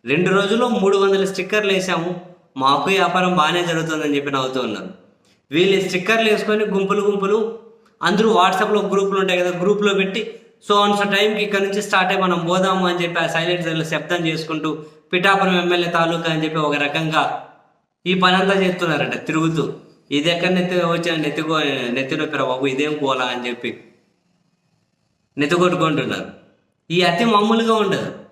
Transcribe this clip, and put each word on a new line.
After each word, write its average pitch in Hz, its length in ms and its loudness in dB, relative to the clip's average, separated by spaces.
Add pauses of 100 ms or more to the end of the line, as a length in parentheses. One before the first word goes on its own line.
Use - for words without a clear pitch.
రెండు 160 260 2
రోజుల్లో 202 380 2
మూడు 196 300 2
వందల 196 260 2
స్టిక్కర్లు 196 480 -2
వేసాము, 180 480 -2 (360)
మాకు 139 340 2
వ్యాపారం 180 460 2
బాగానే 170 300 2
జరుగుతుందని 160 500 -2
చెప్పి 139 140 -2
నవ్వుతూ 131 300 -2
ఉన్నారు. 98 460 -8 (440)
వీళ్ళు 185 380 2
స్టిక్కర్లు 220 420 0
వేసుకొని 214 340 0
గుంపులు 190 360 0
గుంపులు 202 580 0 (440)
అందరూ 196 320 2
WhatsApp-లో 196 480 2
గ్రూపులు 196 380 0
ఉంటాయి 185 200 0
కదా, 180 180 -2
గ్రూప్లో 202 360 2
పెట్టి 190 460 -4 (300)
so 202 200 4
and 202 100 0
so 202 160 0
టైంకి 208 260 2
ఇక్కడ 202 180 0
నుంచి 196 220 -2
స్టార్ట్ 190 300 0
అయ్యి 190 100 0
మనం 170 240 0
పోదాము 185 420 2
అని 175 140 0
చెప్పి 170 180 -2
ఆ 165 60 0
సైలెన్సర్లో 165 580 -2
శబ్దం 165 420 -2
చేసుకుంటూ 156 580 -4 (280)
పిఠాపురం 185 480 2
ఎమ్మెల్యే 175 300 0
తాలూకా 165 420 0
అని 156 120 0
చెప్పి 156 140 -2
ఒక 147 160 0
రకంగా 143 760 -2 (580)
ఈ 180 80 2
పనంతా 190 480 4
చేస్తున్నారట 151 640 -2
తిరుగుతూ. 160 460 0 (380)
"ఇది 147 180 0
ఎక్కడ 170 200 0
నెత్తి 180 280 0
వచ్చా, 170 400 0
నెత్తికో-, 147 720 -2
నెత్తి 135 260 -2
నొప్పిరా 139 280 -2
బాబు, 131 220 -2
ఇదేం 143 360 -2
పోలా?" 131 220 0
అని 120 240 -4
చెప్పి 120 360 -8 (1500)
నెత్తికొట్టుకుంటున్నారు. 147 880 0 (640)
ఈ 175 120 2
అతి 233 220 2
మామూలుగా 226 500 2
ఉండదు. - 440 -2 (140)